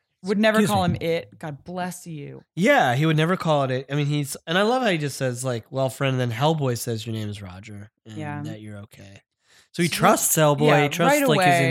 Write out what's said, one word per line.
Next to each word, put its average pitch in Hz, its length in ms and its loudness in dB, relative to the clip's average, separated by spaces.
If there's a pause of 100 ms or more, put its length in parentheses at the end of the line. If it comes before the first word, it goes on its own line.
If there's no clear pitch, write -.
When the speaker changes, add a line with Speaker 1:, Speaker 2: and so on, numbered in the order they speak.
Speaker 1:
<sighs> - 180 -20
Speaker 2:
would 196 160 -2
never 220 220 4
Speaker 1:
Excuse 208 100 4
Speaker 2:
call 190 180 2
Speaker 1:
me. 170 80 2
Speaker 2:
him - 60 -8
it. 165 360 -4
"God 147 240 -12
bless 180 440 -10
you." 143 360 -14 (140)
Speaker 1:
Yeah, 180 380 4
he 139 100 2
would 160 140 4
never 165 180 2
call 151 280 2
it 127 60 -2
it. 131 200 -4
I 139 40 -4
mean, 147 120 0
he's, 147 400 -4
and 165 100 -2
I 190 60 2
love 240 200 0
how 233 60 0
he 180 80 0
just 147 220 -6
says, 127 260 -4
like, 120 260 -4
"Well, 131 200 -2
friend," 131 280 -2
and 123 140 -2
then - 60 -6
Hellboy 143 400 0
says, 113 280 -6
"Your 113 80 -8
name 107 140 -6
is 101 140 -10
Roger 101 480 -16 (160)
and 110 100 -16
Speaker 2:
Yeah. 147 280 -10
Speaker 1:
that 107 180 -12
you're 107 160 -14
okay." 98 420 -20 (520)
So 170 100 -4
he 175 80 2
Speaker 2:
So, - 60 -6
Speaker 1:
trusts - 380 2
Hellboy, 147 340 4
Speaker 2:
yeah, 147 160 6
Speaker 1:
he 147 40 2
trusts, 170 320 2
Speaker 2:
right 277 80 2
Speaker 1:
like, 180 180 4
his 175 140 6
Speaker 2:
away. 165 100 2